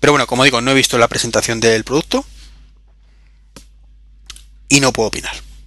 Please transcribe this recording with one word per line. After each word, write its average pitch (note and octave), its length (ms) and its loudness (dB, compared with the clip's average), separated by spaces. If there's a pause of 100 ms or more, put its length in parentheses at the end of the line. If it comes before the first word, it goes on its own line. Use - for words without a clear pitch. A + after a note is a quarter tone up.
Pero D3 120 4
bueno, C#3 140 0
como B2+ 160 0
digo, B2+ 180 2
no B2+ 100 0
he - 20 2
visto C3 240 0
la A#2 100 4
presentación A2+ 520 -4
del A2+ 240 2
producto E3 420 -4 (2500)
y C#3 120 6
no C3+ 140 2
puedo A2+ 140 -2
opinar. - 280 -10 (320)